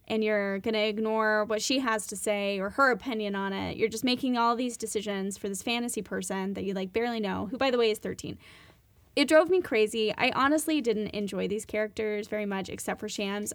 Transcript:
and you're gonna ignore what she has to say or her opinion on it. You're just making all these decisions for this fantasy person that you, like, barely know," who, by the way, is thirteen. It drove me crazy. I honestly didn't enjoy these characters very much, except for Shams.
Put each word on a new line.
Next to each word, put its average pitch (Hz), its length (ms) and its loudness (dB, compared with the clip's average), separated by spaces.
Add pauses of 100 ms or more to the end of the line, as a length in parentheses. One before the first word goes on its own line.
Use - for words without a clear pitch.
and 220 160 2
you're 202 340 2
gonna 220 200 0
ignore 214 680 2
what 214 180 -2
she 262 160 2
has 226 300 0
to 208 80 -6
say 202 420 0
or 196 120 -2
her 277 200 4
opinion 220 460 -2
on 196 160 -2
it. 196 240 -4
You're 220 120 2
just 220 140 -4
making 247 340 2
all 233 200 4
these 247 200 -2
decisions 202 640 -4
for 208 100 -6
this 196 140 -6
fantasy 240 400 -2
person 190 520 -4
that 190 100 -6
you, 190 100 -2
like, 190 180 -4
barely 233 280 0
know," 190 320 -2
who, 254 40 -6
by 269 140 2
the 247 80 2
way, 226 140 4
is 214 80 -2
thirteen. - 360 -8 (800)
It 285 140 4
drove 311 200 8
me 370 140 4
crazy. 220 560 2
I 254 140 4
honestly 302 480 2
didn't 214 300 0
enjoy 190 360 -2
these 208 180 -4
characters 214 640 -4
very 208 200 -4
much, 196 220 -4
except 202 300 -6
for 214 100 -6
Shams. 202 460 -4